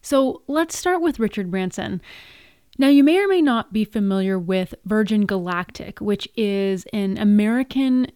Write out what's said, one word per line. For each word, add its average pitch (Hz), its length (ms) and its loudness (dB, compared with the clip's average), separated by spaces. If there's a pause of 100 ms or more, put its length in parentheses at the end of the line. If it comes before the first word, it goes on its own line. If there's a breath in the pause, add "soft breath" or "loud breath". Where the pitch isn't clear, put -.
So 269 460 0
let's 320 320 -2
start 359 240 0
with 330 160 0
Richard 202 320 -4
Branson. 185 500 -4 (760 loud breath)
Now, 269 80 4
you 277 160 6
may 311 160 6
or 403 80 2
may 381 160 2
not 240 300 0
be 214 120 0
familiar 190 540 -2
with 185 460 -4
Virgin 214 420 0
Galactic, 180 720 -6
which 202 360 -4
is 196 560 -2
an 196 260 -2
American 254 960 2